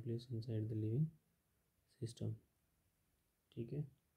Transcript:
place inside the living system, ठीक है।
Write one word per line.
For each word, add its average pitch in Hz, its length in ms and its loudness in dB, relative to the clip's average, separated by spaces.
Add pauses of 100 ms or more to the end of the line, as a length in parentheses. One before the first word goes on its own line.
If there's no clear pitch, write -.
place 117 260 -2
inside 110 380 0
the 110 140 0
living 117 220 4 (960)
system, 110 320 -2 (1160)
ठीक 123 220 -4
है। 147 100 0 (320)